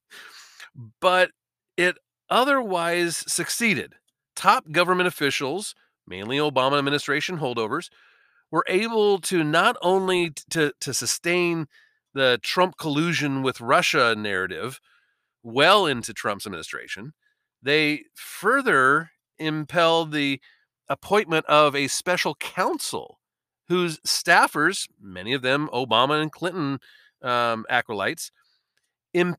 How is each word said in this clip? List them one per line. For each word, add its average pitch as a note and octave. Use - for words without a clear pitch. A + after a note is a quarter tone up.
<laughs> -
but F3+
it F3
otherwise F3+
succeeded. E3+
Top G#3
government F3+
officials, D3
mainly G#2
Obama C#3
administration D3
holdovers, A#2+
were D#3+
able G#3
to E3+
not E3+
only F#3
t-, -
to, D3+
to C3
sustain E3+
the B2+
Trump F#3
collusion D3
with B2+
Russia C3
narrative G2
well D#3+
into A#2
Trump's G#2
administration, F2+
they D3
further E3
impelled D#3
the C#3+
appointment E3
of D3
a C#3
special F3+
counsel -
whose F3
staffers, F3
many G2
of C3+
them C#3
Obama B2+
and D#3
Clinton, C#3+
um, A#2+
acolytes, A#2
im-, F3